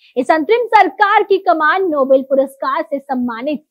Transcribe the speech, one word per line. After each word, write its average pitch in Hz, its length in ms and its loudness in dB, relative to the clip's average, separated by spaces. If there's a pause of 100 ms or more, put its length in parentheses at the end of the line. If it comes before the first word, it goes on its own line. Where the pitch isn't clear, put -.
(180)
इस 254 140 -2
अंतरिम 403 360 2
सरकार 415 560 2
की 392 160 0
कमान 349 500 0
नोबेल 269 340 2
पुरस्कार 269 600 -2
से 285 160 -8
सम्मानित 254 720 -6